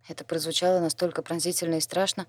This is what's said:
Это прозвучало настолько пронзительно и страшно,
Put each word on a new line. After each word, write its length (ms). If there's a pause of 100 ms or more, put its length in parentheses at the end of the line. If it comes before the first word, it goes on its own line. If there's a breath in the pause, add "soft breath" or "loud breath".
Это 160
прозвучало 560
настолько 420
пронзительно 540
и 40
страшно, 480